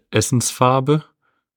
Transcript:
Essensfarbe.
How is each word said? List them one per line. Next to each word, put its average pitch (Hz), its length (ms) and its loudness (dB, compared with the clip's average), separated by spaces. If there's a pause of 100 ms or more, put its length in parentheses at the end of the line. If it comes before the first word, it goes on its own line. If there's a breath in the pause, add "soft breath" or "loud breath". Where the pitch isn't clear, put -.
(120)
Essensfarbe. 131 920 0 (540)